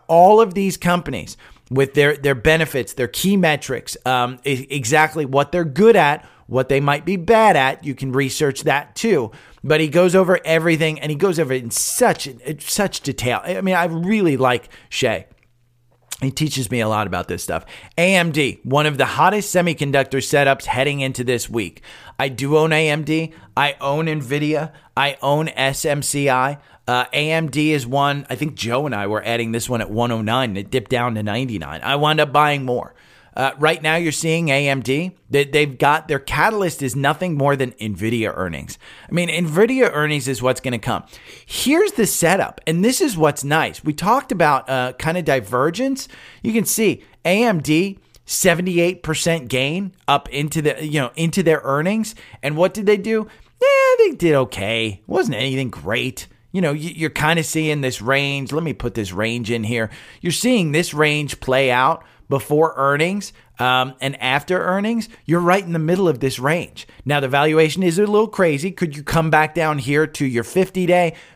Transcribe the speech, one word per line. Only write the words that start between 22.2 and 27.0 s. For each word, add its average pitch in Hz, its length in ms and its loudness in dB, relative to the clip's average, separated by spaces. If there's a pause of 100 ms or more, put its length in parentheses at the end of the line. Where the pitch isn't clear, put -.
do 139 280 0
own 160 140 4
A 156 180 4
M 147 140 -2
D. 156 300 -2 (220)
I 139 240 2
own 147 260 -2
Nvidia. 151 680 -2 (240)
I 139 260 0
own 147 280 0
S 135 360 -4
M 147 160 0
C 139 280 -2
I. 131 280 0 (300)
Uh, 123 260 0